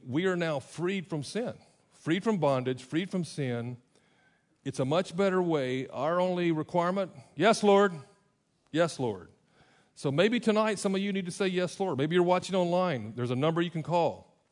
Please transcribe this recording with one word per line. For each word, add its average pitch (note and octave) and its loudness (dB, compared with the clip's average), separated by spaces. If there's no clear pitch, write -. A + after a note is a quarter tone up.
we C#3+ -2
are F#3 2
now E3 -2
freed F3+ -4
from D3+ -4
sin, A3 -6
freed F3+ -2
from A3 0
bondage, C3 0
freed F3+ -4
from F#3 -2
sin. B2 -6
It's C3+ -6
a C3+ 0
much E3 0
better F#3 2
way. C3+ -2
Our D#3 -2
only F3+ 2
requirement, F3 0
"Yes, G3+ 4
Lord. G3+ 6
Yes, D#3+ 0
Lord." G2+ -4
So - -4
maybe G#3 4
tonight G#3+ 2
some G3 0
of F#3+ -2
you G3+ -2
need F#3+ -4
to F3 -8
say, G3 -2
"Yes, F3+ -2
Lord." F#3 -2
Maybe D#3 2
you're F3+ 6
watching F3+ 2
online. F3 0
There's A#2+ -2
a B2+ 0
number D#3+ 2
you F3 -2
can D#3+ -6
call. C#3+ -2